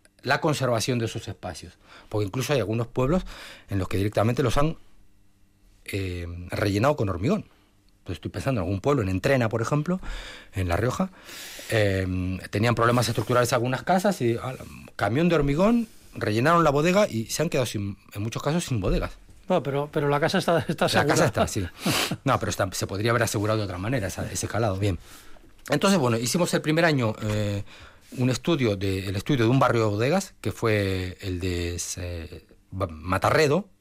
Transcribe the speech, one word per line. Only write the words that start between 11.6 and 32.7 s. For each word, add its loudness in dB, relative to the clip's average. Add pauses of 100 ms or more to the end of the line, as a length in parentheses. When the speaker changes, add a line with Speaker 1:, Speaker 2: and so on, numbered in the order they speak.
Speaker 1:
eh, 2 (440)
tenían 2
problemas 4
estructurales 2
algunas 0
casas 2
y, 2
ah, -8 (420)
camión 2
de 4
hormigón, 4 (260)
rellenaron 4
la 6
bodega 4
y -4
se -2
han 0
quedado 0
sin, -6 (160)
en -6
muchos -6
casos 0
sin -2
bodegas. 0 (360)
Speaker 2:
No, 2
pero, -2
pero 0
la 2
casa 2
está, 2 (100)
está 0
Speaker 1:
La 0
Speaker 2:
segura. 2
Speaker 1:
casa 4
está, 0
sí. -4 (600)
No, 2
pero -2
está, -2
se -4
podría -2
haber 2
asegurado 0
de -2
otra -8
manera -4
esa, -8
ese -6
calado. 0
Bien. 0 (720)
Entonces, 4
bueno, 2
hicimos 0
el 0
primer 2
año, 2
eh, -2 (540)
un 2
estudio 0
de, -2
el -4
estudio 2
de 4
un 4
barrio 4
de 4
bodegas, 0
que -4
fue 0
el -4
de, -2 (160)
eh, -10 (240)